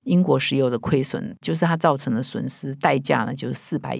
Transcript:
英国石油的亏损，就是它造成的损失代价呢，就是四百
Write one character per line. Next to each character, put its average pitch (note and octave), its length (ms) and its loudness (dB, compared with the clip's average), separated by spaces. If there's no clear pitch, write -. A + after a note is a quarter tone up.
英 F3+ 200 4
国 D3 160 4
石 C3+ 180 -2
油 C3+ 120 2
的 A#2+ 100 -2
亏 C3 240 0
损， - 380 -4
就 E3 140 -2
是 E3 100 2
它 E3 100 2
造 D#3+ 220 2
成 C3 180 -4
的 A#2 80 -2
损 B2 240 -4
失 C3+ 280 0
代 C#3 240 2
价 C3 220 2
呢， A#2 140 -4
就 C#3 140 -6
是 C3+ 60 -6
四 - 240 0
百 - 220 -6